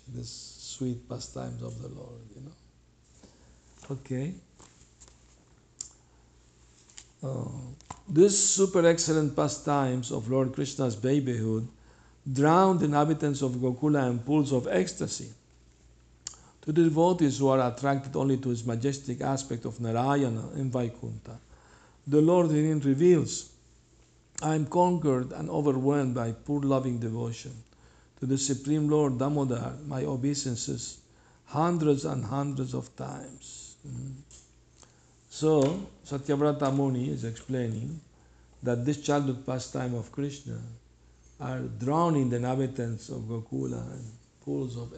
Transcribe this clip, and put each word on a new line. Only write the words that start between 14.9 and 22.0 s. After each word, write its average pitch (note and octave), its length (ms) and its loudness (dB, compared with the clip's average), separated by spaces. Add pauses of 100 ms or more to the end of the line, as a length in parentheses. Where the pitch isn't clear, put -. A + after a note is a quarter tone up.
To D#3 100 -4
the E3 120 6
devotees E3 540 4
who C3+ 120 4
are C3 220 4
attracted C3+ 440 -2
only C3+ 220 2
to C3+ 120 -4
his A#2 160 -4
majestic B2 560 -4
aspect C3+ 440 -4
of A2+ 140 -8
Narayana A#2+ 760 0
in C3+ 160 -4
Vaikuntha, A#2 680 -6 (680)